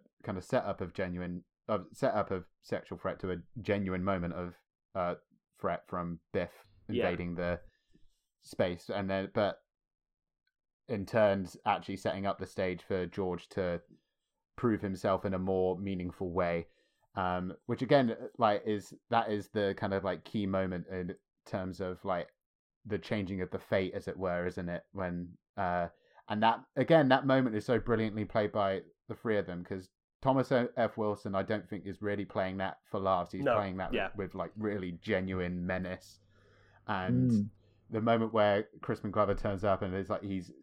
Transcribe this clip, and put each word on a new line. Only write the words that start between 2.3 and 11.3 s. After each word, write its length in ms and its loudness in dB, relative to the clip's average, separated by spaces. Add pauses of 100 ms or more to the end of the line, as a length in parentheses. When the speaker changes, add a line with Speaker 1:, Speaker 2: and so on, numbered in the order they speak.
Speaker 1:
of 140 -2 (180)
sexual 340 -6
threat 220 -6
to 140 -4
a 40 -2 (240)
genuine 420 0
moment 300 0
of, 220 -6 (400)
uh, 200 0 (440)
threat 280 -2
from 340 -4 (100)
Biff 180 -2 (400)
Speaker 2:
Yeah. 200 0
Speaker 1:
invading 260 -4
the 240 -2 (840)
space, 480 -4
and 180 -4
then, 280 -2
but 260 0 (1300)
in 180 -4
turns, 500 4 (120)